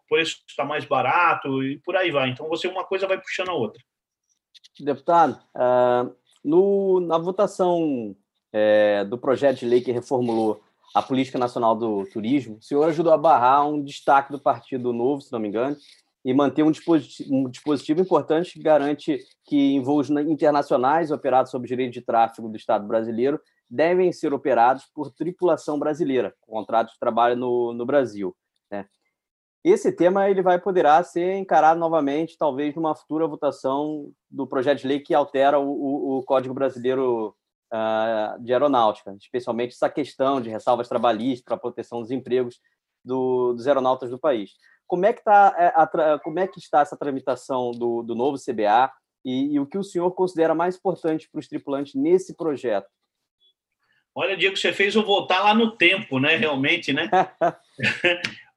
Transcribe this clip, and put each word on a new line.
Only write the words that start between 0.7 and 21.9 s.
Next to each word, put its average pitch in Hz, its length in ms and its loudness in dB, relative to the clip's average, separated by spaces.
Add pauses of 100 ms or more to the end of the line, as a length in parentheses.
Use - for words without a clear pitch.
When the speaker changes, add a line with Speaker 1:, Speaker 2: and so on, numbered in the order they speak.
Speaker 1:
barato 143 760 2
e 139 180 -6
por 180 180 -2
aí 185 120 0
vai. 135 200 0
Então, 135 180 -8
você, 165 200 -4
uma 185 180 -6
coisa 190 220 -4
vai 190 120 0
puxando 185 300 -8
a 180 40 -4
outra. 120 280 -6 (1000)
Speaker 2:
Deputado, 143 600 0 (140)
ah, 123 560 2 (340)
no, 190 580 2
na 165 160 0
votação, 170 1000 -2 (380)
é, 107 500 4
do 101 140 -8
projeto 131 420 0
de 123 60 -6
lei 123 160 4
que 127 100 -4
reformulou 117 720 -2 (320)
a 104 60 2
Política 131 360 -2
Nacional 120 380 0
do 107 300 -4
Turismo, 110 520 -4
o - 40 -20
senhor 147 240 0
ajudou 165 260 2
a 156 60 6
barrar 147 500 4
um 147 160 -4
destaque 139 480 0
do 139 80 -10
Partido 123 540 -4
Novo, 131 280 -2
se - 100 -20
não 120 80 -6
me 107 80 -4
engano, 120 280 -2 (480)
e 127 100 0
manter 143 300 2
um 156 80 4
disposi-, 151 600 -2
um 131 180 0
dispositivo 151 520 -2
importante 170 520 0
que 151 80 -20
garante 147 580 0 (260)
que 147 100 -2
em 139 260 2
voos 139 280 0
na-, 147 120 0
internacionais 147 880 2
operados 127 400 0
sob 123 160 -6
direito 123 260 -4